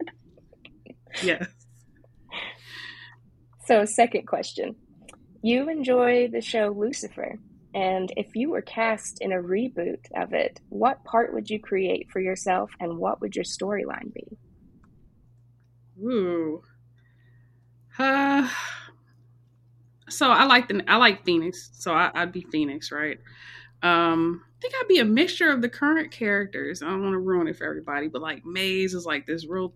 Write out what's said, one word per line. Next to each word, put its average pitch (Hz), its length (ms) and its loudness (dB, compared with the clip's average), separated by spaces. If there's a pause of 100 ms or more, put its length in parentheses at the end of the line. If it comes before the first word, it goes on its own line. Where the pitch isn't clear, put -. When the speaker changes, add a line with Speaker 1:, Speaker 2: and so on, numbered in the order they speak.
(1200)
Speaker 1:
Yes. 175 220 0 (2250)
Speaker 2:
So, 214 180 6
second - 420 2
question. - 500 -4 (640)
You 247 260 2
enjoy 247 640 4
the 233 80 -2
show 214 360 0
Lucifer, - 600 -6 (360)
and 190 420 -2
if 202 180 -4
you 262 160 -2
were 294 120 -2
cast - 580 -4
in 190 120 -2
a 180 100 -2
reboot 180 560 -2 (160)
of - 180 -4
it, - 360 -2
what 226 360 0
part 233 300 0
would 214 160 -6
you 214 100 -4
create 185 500 -2
for 190 100 -4
yourself, 190 580 -2
and 170 200 -6
what 190 220 -2
would 202 160 -8
your 185 80 -4
storyline - 720 -6
be? - 240 -16 (1600)
Speaker 1:
Ooh. 175 600 -2 (1400)
Uh, 277 500 4 (1600)
so 269 220 2
I 226 140 8
like 247 240 6
the, 202 200 0
I 190 80 6
like 226 280 6
Phoenix, 170 500 0
so - 180 -4
I, 170 220 4
I'd 175 180 -2
be 180 200 -8
Phoenix, 151 400 -4
right? 147 260 -4 (640)
Um, 170 640 4
I - 180 -20
think 508 180 -6
I'd 480 80 0
be 359 120 8
a 233 40 4
mixture 302 460 4
of 262 100 2
the 240 80 0
current 302 440 0
characters. 196 680 -4
I 151 60 -8
don't 190 140 -2
wanna 190 160 0
ruin 180 300 0
it 160 80 -6
for - 80 -8
everybody, 151 440 -6
but, 139 140 -8
like, 156 240 -8
Maze 190 480 -2
is, 175 100 -8
like, 151 220 -4
this 160 200 -6
real 180 300 -6